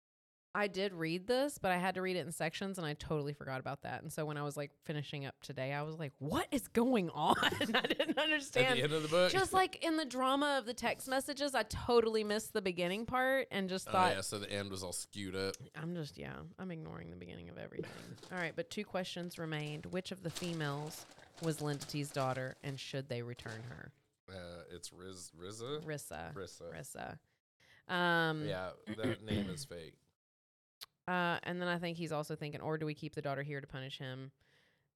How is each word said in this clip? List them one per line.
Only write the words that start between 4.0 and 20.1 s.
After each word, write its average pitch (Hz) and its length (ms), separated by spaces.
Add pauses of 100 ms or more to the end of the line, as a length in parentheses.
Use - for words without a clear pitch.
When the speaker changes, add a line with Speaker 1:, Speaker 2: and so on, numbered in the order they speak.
Speaker 1:
And 160 80
so 156 140
when 147 140
I 143 40
was, 147 140
like, 143 140 (160)
finishing 147 400
up - 160
today, 131 320
I 147 80
was 156 160
like, 147 200
"What 180 320
is 277 180
going 226 420
on?" 160 280
<laughs> - 40
I 240 440
didn't 311 320
understand. 285 500
Speaker 2:
At 247 100
the - 60
end 147 100
of 156 80
the 151 60
book? 180 220
Speaker 1:
Just, 381 220
like, 381 320
in 320 140
the 311 80
drama 269 520
of 233 60
the 233 80
text 226 340
messages, 269 480
I 220 100
totally 226 600
missed 208 300
the 208 80
beginning 185 420
part 254 480
and 190 160
just 185 200
Speaker 2:
Oh, - 40
Speaker 1:
thought 185 220
Speaker 2:
yeah, 95 80
so 104 160
the 101 120
end 101 200
was 92 120
all 87 120
skewed 95 420
up. 95 180 (220)
Speaker 1:
I'm 165 180
just, 156 220
yeah, - 160 (260)
I'm 185 120
ignoring 165 400
the 180 60
beginning 170 340
of - 80
everything. - 340 (160)
<laughs> - 240
All 185 60
right, 165 180
but 165 140
two 208 160
questions 180 520
remained. 151 480
Which 180 260